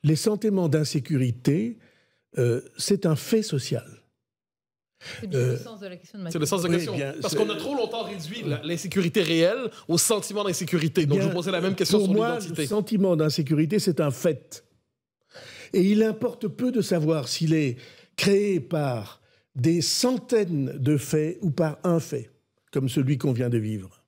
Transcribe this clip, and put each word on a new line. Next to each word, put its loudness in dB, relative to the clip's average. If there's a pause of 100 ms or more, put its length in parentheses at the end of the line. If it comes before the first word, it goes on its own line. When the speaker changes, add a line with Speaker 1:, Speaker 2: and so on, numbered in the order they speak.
Speaker 1:
les 4
sentiments 0
d'insécurité, 0 (600)
euh, 2 (180)
c'est 0
un 4
fait 0
social. -4 (1400)
Speaker 2:
C'est -12
bien -2
Speaker 1:
Euh, 2
Speaker 2:
le -2
sens -14
de -12
la -12
question -20
de -10
ma -8
Speaker 3:
C'est -4
le 0
sens 0
de 0
la 0
Speaker 1:
Oui, 4
Speaker 3:
question. -4
Speaker 1:
bien, -4
Speaker 3:
Parce -2
Speaker 1:
c'est 0
Speaker 3:
qu'on -2
a -4
trop -6
longtemps -4
réduit -10
la, -4
l'insécurité 0
réelle 2 (180)
au 2
sentiment 0
d'insécurité. 0
Donc, 4
Speaker 1:
Bien, 2
Speaker 3:
je 2
vous -2
posais -2
la 0
même 0
question 2
Speaker 1:
pour 4
Speaker 3:
sur 4
Speaker 1:
moi, 2
Speaker 3:
l'identité. -6
Speaker 1:
le -2
sentiment 2
d'insécurité, 2
c'est 0
un 2
fait. -4 (1080)
Et 4
il 4
importe -2
peu -2
de 0
savoir 0
s'il 0
est 2 (400)
créé 2
par -4 (360)
des 2
centaines 0
de 2
faits -2
ou 0
par 0
un 4
fait, -8 (420)
comme 0
celui 2
qu'on 0
vient 0
de 2
vivre. -6